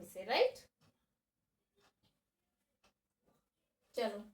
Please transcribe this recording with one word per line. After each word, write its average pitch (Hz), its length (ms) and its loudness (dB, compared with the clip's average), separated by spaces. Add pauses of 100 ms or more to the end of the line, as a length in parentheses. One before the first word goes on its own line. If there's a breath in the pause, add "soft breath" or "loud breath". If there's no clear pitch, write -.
વિશે, 190 200 -12 (120)
રાઈટ? 480 260 6 (3500)
ચલો, 214 240 -2 (140)